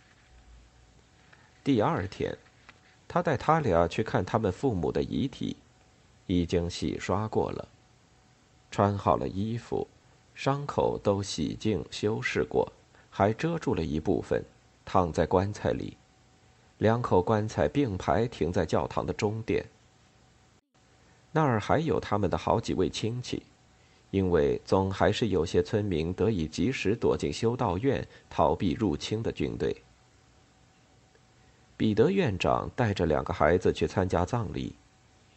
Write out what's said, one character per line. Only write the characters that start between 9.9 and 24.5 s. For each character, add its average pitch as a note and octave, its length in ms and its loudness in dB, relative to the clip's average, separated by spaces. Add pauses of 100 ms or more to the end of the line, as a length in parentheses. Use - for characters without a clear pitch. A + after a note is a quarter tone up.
伤 C#3+ 300 -2
口 B1 360 0
都 G2+ 220 0
洗 D2+ 320 -4
净 G#2 340 -2
修 A2 320 -4
饰 F2+ 220 -2
过， - 260 0 (400)
还 G2+ 220 4
遮 E3 260 -2
住 C#3 160 -2
了 F2 80 0
一 D2+ 160 -2
部 D#2+ 240 0
分， - 220 0 (400)
躺 F2+ 260 2
在 D#2+ 160 2
棺 F#2+ 280 2
材 - 180 -2
里。 - 240 -6 (840)
两 A2+ 220 2
口 G#2+ 200 4
棺 G#2+ 260 0
材 G2+ 180 0
并 B2+ 320 0
排 G2 300 0
停 E2+ 240 -2
在 F#2 140 0
教 D#2+ 200 -2
堂 - 200 -4
的 F2 80 -4
中 A2 300 -4
殿。 - 220 -2 (1700)
那 D3+ 100 2
儿 B2 200 2
还 G2 180 2
有 D#3 180 0
他 - 200 -2
们 G2+ 120 0
的 - 80 0
好 F2+ 220 0
几 - 140 -4
位 E2+ 160 0
亲 A#2 320 -6
戚， - 200 -8 (680)
因 F#2+ 200 2
为 C#2+ 340 4